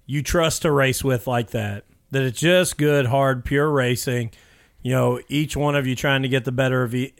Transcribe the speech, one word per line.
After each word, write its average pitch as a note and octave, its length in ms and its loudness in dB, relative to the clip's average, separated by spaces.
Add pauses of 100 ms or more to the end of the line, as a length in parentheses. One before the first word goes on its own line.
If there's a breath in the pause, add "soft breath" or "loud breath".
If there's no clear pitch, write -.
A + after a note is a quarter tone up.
you C#3 160 -4
trust E3 400 0
to E3 80 2
race C3+ 320 2
with B2+ 240 -2
like A#2+ 240 -2
that, G#2 340 -6 (280)
that C#3 100 0
it's C3 160 -4
just F3+ 400 2
good, D3 280 2
hard, C3 380 0
pure C#3+ 260 0
racing. B2 600 0 (520 soft breath)
You B2+ 100 -2
know, B2 360 2
each D3 280 -2
one D3 180 0
of C#3 120 0
you B2+ 100 -2
trying C3+ 260 0
to C3 60 -2
get B2+ 160 0
the C3 80 -4
better B2+ 300 0
of A#2+ 120 -4
e-, B2+ 260 -4